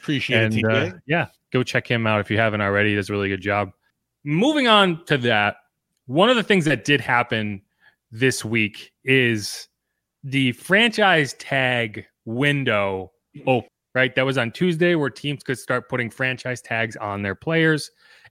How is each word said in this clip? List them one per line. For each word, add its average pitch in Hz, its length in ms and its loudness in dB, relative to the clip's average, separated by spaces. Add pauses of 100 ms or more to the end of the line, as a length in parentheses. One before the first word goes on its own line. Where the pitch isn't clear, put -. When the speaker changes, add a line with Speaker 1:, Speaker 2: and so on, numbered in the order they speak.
Speaker 1:
Appreciate 127 400 -2
it, 110 40 4
Speaker 2:
And, 110 80 0
Speaker 1:
T 113 100 0
J. 110 60 0
Speaker 2:
uh, 110 240 0 (140)
yeah, 151 200 0 (260)
go 127 100 0
check - 260 -4
him 117 200 0
out 107 100 2
if 101 100 -4
you 107 100 0
haven't 107 220 0
already. 101 300 2
He 104 60 0
does 98 120 -2
a 104 40 -6
really 101 160 -2
good 98 120 -4
job. 101 300 -2 (540)
Moving 247 420 0
on 196 380 2
to 151 140 2
that, 107 400 2 (480)
one 170 220 2
of 254 60 4
the 226 80 2
things 190 220 2
that 139 200 -2
did 143 160 2
happen 110 600 -2 (480)
this 123 340 0
week 110 460 -2 (140)
is 120 640 0 (560)
the 135 280 0
franchise 196 840 2
tag 120 720 -4 (200)
window 113 880 -2 (340)
open, 127 220 2 (260)
right? 127 220 2
That 131 100 2
was 135 120 -2
on 117 120 -2
Tuesday 175 460 2
where 143 140 0
teams 143 340 -10
could 131 140 -4
start 123 300 -4
putting 120 220 -2
franchise 127 500 -6
tags 113 360 -4
on 101 260 -6
their 98 140 -2
players. 160 560 0 (380)